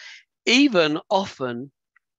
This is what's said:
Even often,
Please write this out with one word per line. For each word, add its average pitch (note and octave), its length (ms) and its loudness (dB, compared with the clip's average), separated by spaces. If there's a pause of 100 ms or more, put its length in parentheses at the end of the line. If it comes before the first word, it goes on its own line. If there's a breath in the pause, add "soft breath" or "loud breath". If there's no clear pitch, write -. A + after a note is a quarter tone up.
(460 loud breath)
Even G#3+ 520 2 (120)
often, C3+ 600 -4 (480)